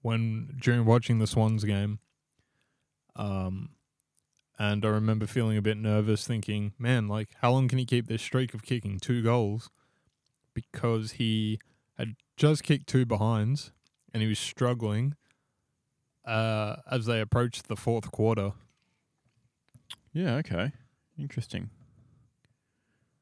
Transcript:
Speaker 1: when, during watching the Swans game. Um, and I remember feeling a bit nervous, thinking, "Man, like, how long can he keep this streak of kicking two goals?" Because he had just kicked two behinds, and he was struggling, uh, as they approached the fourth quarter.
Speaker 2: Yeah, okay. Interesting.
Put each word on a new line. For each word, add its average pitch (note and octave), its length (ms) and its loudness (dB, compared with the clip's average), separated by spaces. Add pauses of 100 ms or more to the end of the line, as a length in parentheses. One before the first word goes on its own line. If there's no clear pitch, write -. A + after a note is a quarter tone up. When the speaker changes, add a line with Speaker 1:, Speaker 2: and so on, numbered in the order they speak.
Speaker 1:
when, A2+ 600 -2
during A#2+ 240 4
watching A#2 340 6
the G#2+ 80 2
Swans A2 380 2
game. G#2 340 -2 (1160)
Um, F#2+ 560 -6 (880)
and G#2 280 0
I A2 40 4
remember G#2+ 380 0
feeling A2 300 0
a G#2 40 0
bit G#2+ 160 0
nervous, G#2+ 480 2
thinking, G#2 540 -4
"Man, A#2+ 280 2
like, G#2 220 -4 (120)
how A#2+ 100 6
long C3 160 4
can B2+ 120 0
he B2 60 -2
keep A#2+ 220 0
this A2+ 140 -4
streak B2+ 320 -2
of A2 100 -12
kicking G#2 360 -4
two A#2+ 220 0
goals?" A2 480 2 (840)
Because A2+ 600 -4
he A2 460 0 (380)
had - 180 -6 (220)
just D3+ 260 4
kicked C#3+ 240 0
two B2+ 180 4
behinds, A2+ 680 0 (420)
and A2 100 0
he A2 60 0
was G#2 100 -2
struggling, B2 760 -2 (1080)
uh, A2 520 0 (120)
as B2 180 -2
they A#2 120 2
approached A#2+ 480 0
the G#2+ 80 -4
fourth A#2 360 -4
quarter. G#2 420 0 (1600)
Speaker 2:
Yeah, D3+ 220 -2
okay. A#2+ 360 -2 (480)
Interesting. C3+ 500 -8 (1500)